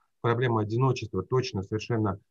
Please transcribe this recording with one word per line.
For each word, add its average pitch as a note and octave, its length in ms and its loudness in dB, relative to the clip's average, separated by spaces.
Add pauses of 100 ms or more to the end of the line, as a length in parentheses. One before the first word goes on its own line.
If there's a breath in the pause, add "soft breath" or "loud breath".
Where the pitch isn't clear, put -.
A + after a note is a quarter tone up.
(220 loud breath)
Проблема A#2 400 2
одиночества A2+ 640 0
точно B2+ 380 -2
совершенно G#2+ 580 -2 (120)